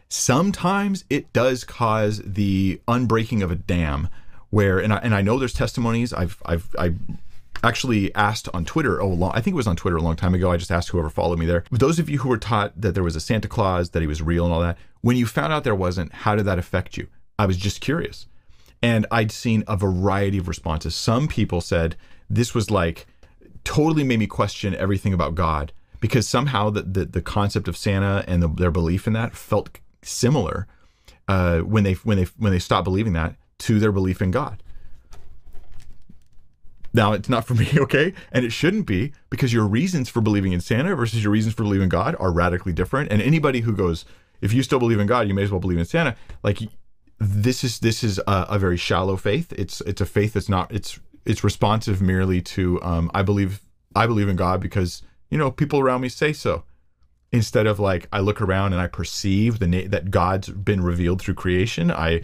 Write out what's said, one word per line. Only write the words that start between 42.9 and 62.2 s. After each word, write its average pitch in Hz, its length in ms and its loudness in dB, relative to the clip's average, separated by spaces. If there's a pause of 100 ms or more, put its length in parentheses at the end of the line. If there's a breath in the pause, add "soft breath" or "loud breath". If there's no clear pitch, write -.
And 101 80 4
anybody 143 400 2
who 113 140 0
goes, 90 300 0 (360 soft breath)
"If 101 120 0
you 131 100 4
still 131 160 2
believe 117 220 4
in 101 60 2
God, 117 220 2
you 98 60 0
may 98 80 0
as 101 80 0
well 95 100 0
believe 90 180 0
in 85 60 0
Santa," 160 320 0 (260 loud breath)
like, 104 180 0 (580)
this 104 460 0
is, 117 160 -4
this 113 240 0
is 101 160 0
a, 95 280 0
a 104 100 0
very 92 180 2
shallow 95 400 0
faith. 110 360 -2
It's, - 300 -6
it's - 180 -6
a 90 60 2
faith 107 280 0
that's 98 140 -2
not, 92 240 0
it's, - 260 -6 (280)
it's - 180 0
responsive 104 560 2
merely 92 400 2
to, 90 420 0
um, 82 300 0
"I 98 100 0
believe, 101 380 0 (340)
I 110 120 4
believe 104 220 2
in 92 80 0
God 92 240 0
because, 92 420 -2 (280 soft breath)
you 143 60 -2
know, 143 140 2
people 147 300 0
around 127 200 2
me 127 80 -4
say 151 240 -2
so." 90 320 -2 (640)
Instead 113 360 2
of, 104 120 2
like, 95 320 0
I 101 100 -2
look 101 200 0
around 95 320 2
and 90 80 0
I 90 60 -2
perceive 101 720 0
the 92 80 0
na-, 92 220 0
that 98 220 -2
God's 95 380 0
been 98 340 -2
revealed 87 380 0
through 92 140 -4
creation. 95 560 0
I 85 320 0